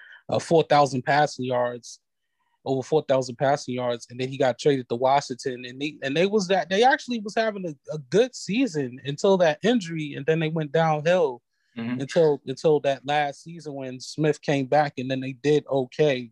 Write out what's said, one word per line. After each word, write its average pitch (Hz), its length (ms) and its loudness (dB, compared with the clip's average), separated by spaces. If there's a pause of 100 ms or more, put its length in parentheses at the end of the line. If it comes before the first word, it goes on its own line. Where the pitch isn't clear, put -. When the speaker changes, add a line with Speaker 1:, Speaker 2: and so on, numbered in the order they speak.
(280)
Speaker 1:
uh, - 120 -2
four 160 240 4
thousand 139 380 4
passing 143 420 0
yards, 123 560 -4 (640)
over 135 180 -2
four 151 240 0
thousand 127 300 0
passing 139 380 -2
yards, 123 360 -4
and 123 80 -12
then 127 100 -4
he 135 80 -10
got 131 220 0
traded 135 300 2
to 120 80 -2
Washington, 127 680 0
and 127 160 -14
they, 147 220 -6
and 139 140 -2
they 175 100 4
was 202 220 0
that, 185 200 0
they 196 140 2
actually 247 380 2
was 202 140 -10
having 214 320 -2
a, 151 280 -12
a 156 40 -8 (120)
good 247 240 2
season 156 680 -2
until 190 320 2
that 165 260 2
injury, 170 520 -2
and 135 120 -10
then 160 140 2
they 156 80 0
went 156 240 -4
downhill 156 680 0 (360)
Speaker 2:
Mm-hmm. 123 220 -6
Speaker 1:
until, 147 460 2
until 139 340 2
that 135 240 -2
last 147 380 -2
season 165 320 -14
when 131 260 -10
Smith 147 400 0
came 139 240 0
back, 143 320 2
and 131 140 -6
then 131 100 -2
they 131 120 -8
did 143 380 2
okay. 131 600 0